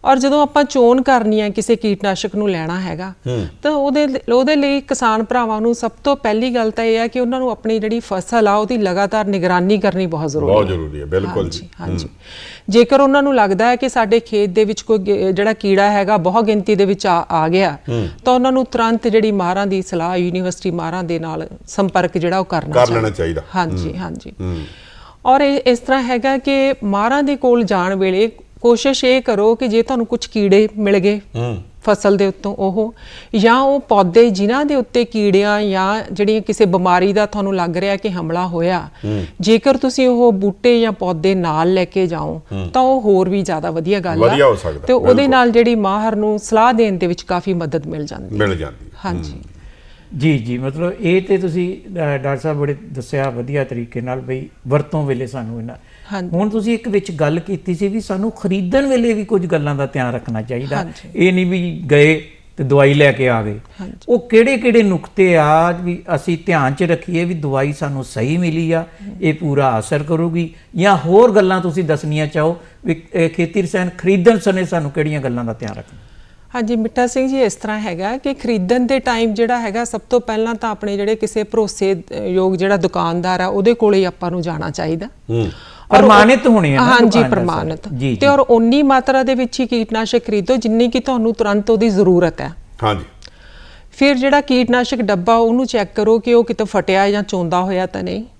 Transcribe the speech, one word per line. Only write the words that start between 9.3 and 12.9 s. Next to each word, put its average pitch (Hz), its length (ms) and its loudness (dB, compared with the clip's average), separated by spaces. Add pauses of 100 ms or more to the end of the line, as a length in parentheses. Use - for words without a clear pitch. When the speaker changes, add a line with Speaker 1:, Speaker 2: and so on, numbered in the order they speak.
Speaker 1:
ਕਰਨੀ 185 280 0
ਬਹੁਤ 160 240 -4
ਜ਼ਰੂਰੀ 147 200 -2
ਹੈ। 101 40 4
Speaker 2:
ਬਹੁਤ 104 140 4
ਜ਼ਰੂਰੀ 76 320 -6
ਹੈ, 73 60 -10
ਬਿਲਕੁਲ 95 360 -2
Speaker 1:
ਹਾਂਜੀ, - 160 -6
Speaker 2:
ਜੀ। - 100 -16 (120)
Speaker 1:
ਹਾਂਜੀ। 82 240 -6
Speaker 2:
ਹੂੰ। - 120 -16 (520)
Speaker 1:
ਜੇਕਰ 233 320 4